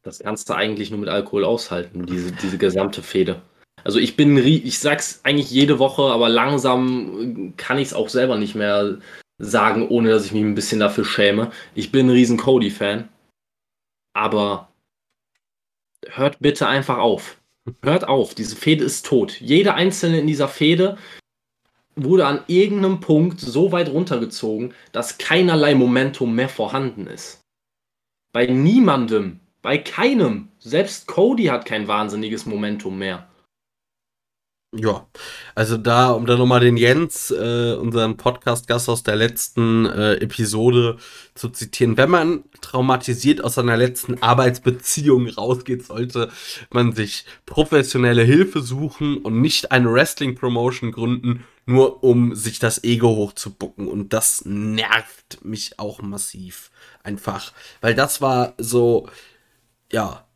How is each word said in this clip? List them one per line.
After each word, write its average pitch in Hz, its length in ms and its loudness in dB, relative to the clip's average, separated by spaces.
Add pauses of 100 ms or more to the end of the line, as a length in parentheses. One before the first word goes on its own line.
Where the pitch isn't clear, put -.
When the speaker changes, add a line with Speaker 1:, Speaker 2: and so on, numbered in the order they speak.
Speaker 1:
das - 180 -18
kannst 107 300 -8
du - 40 -4
eigentlich 104 380 -4
nur 107 100 -8
mit 101 80 -6
Alkohol 101 340 -2
aushalten, 90 600 -4
diese, 90 260 -6
diese 92 260 -6
gesamte 95 460 -2
Fehde. - 380 -2 (420)
Also 101 160 0
ich - 180 -2
bin 143 200 6
ri-, 135 280 4
ich 127 140 -6
sag's - 440 -4
eigentlich 139 280 -2
jede 139 280 4
Woche, 135 220 2
aber 117 260 2
langsam 123 1300 -2
kann - 220 -4
ich's 139 160 -4
auch 107 160 -4
selber 123 280 0
nicht 104 180 -6
mehr 104 420 -2 (400)
sagen, 107 500 0
ohne 117 220 2
dass 107 160 4
ich - 80 -8
mich 107 100 0
ein 104 120 0
bisschen 107 240 -4
dafür 104 260 0
schäme. 104 460 0 (220)
Ich - 180 -8
bin 135 160 4
ein 127 40 4
riesen 120 260 4
Cody-Fan, 110 720 0 (1040)
aber 104 560 -2 (1400)
hört 139 340 -4
bitte 143 280 0
einfach 127 300 0
auf. 110 400 -2 (440)
Hört 175 260 0
auf, 131 260 0
diese - 240 -10
Fehde 156 260 2
ist - 220 -6
tot. 117 340 0
Jeder 160 360 2
Einzelne 175 440 0
in 151 80 0
dieser 147 220 0
Fehde 170 480 0 (1000)
wurde 156 300 2
an 139 220 -2
irgendeinem 190 520 2
Punkt 165 400 2
so 143 320 0
weit 170 180 0
runtergezogen, 120 840 -4 (180)
dass - 260 -6
keinerlei 160 580 2
Momentum 127 600 2
mehr 131 140 0
vorhanden 127 580 -6
ist. - 340 -18 (920)
Bei 123 140 2
niemandem, 127 920 2 (220)
bei 135 160 -2
keinem. 175 720 0 (100)
Selbst 151 480 -4
Cody 226 380 2
hat 123 200 -2
kein 107 220 -6
wahnsinniges 107 580 -4
Momentum 104 520 -6
mehr. 95 280 -8 (1500)
Speaker 2:
Ja, 107 280 -2 (480)
also 113 220 -2
da, 120 340 4
um 120 160 0
dann 123 100 4
nochmal 123 220 4
den 120 180 6
Jens, 127 540 2
äh, 120 420 -2
unseren 113 420 -2
Podcast-Gast 120 760 -2
aus 117 120 -2
der 107 140 -2
letzten, 113 720 0
äh, 104 280 2
Episode 117 840 2 (360)
zu - 160 -10
zitieren, 117 480 -2
wenn 139 140 4
man 165 320 2 (180)
traumatisiert 127 840 0
aus 120 120 -4
seiner 120 200 2
letzten 123 460 -2
Arbeitsbeziehung 127 1080 2
rausgeht, 123 560 -6
sollte 120 440 -6 (400)
man 120 240 2
sich 107 320 -6 (220)
professionelle 131 760 2
Hilfe 151 400 4
suchen 139 560 -6
und 110 240 -2
nicht - 300 0
eine 123 200 4
Wrestling-Promotion 123 1000 -2
gründen, 120 540 -4 (200)
nur 131 380 4
um 120 320 4
sich 107 240 -8
das - 240 -2
Ego 117 320 2
hochzubucken. 101 720 -8
Und 98 260 -6
das - 320 -2
nervt 107 960 -4
mich - 360 -12
auch 107 240 -10
massiv 98 640 -12 (340)
einfach, 98 480 -10 (300)
weil 113 140 2
das 135 260 -2
war 123 360 0
so, 120 520 2 (800)
ja. 107 320 -6 (120)